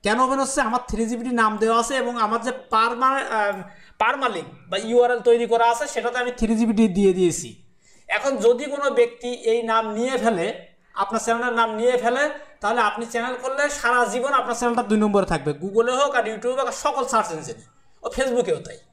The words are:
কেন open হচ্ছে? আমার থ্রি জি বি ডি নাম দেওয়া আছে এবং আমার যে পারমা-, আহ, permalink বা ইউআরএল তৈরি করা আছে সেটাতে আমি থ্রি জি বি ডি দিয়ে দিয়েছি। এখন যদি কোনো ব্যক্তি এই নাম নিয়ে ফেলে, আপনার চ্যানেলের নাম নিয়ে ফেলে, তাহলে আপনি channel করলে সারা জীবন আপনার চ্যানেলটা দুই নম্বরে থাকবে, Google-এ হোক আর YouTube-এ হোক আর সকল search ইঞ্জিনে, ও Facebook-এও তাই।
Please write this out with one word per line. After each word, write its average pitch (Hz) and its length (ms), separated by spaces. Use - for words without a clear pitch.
কেন 214 220
open 233 180
হচ্ছে? 208 240
আমার 240 220
থ্রি 220 200
জি 240 80
বি 233 100
ডি 247 40
নাম 214 100
দেওয়া 226 200
আছে 277 200
এবং 240 120
আমার 226 200
যে 254 60
পারমা-, 240 520
আহ, 202 200
permalink 226 460
বা 190 60
ইউআরএল 240 400
তৈরি 233 240
করা 233 200
আছে 285 120
সেটাতে 240 280
আমি 247 160
থ্রি 226 200
জি 233 100
বি 220 120
ডি 220 60
দিয়ে 196 200
দিয়েছি। 160 320
এখন 269 160
যদি 247 180
কোনো 285 120
ব্যক্তি 240 320
এই 233 80
নাম 220 120
নিয়ে 254 180
ফেলে, 196 220
আপনার 226 220
চ্যানেলের 233 360
নাম 226 180
নিয়ে 247 160
ফেলে, 254 180
তাহলে 226 260
আপনি 233 240
channel 240 220
করলে 269 180
সারা 247 200
জীবন 254 280
আপনার 247 180
চ্যানেলটা 240 320
দুই 214 140
নম্বরে 202 280
থাকবে, 147 180
Google-এ 226 380
হোক 285 180
আর 214 120
YouTube-এ 240 300
হোক 247 120
আর - 120
সকল 277 280
search 220 240
ইঞ্জিনে, 151 280
ও - 20
Facebook-এও 240 500
তাই। - 120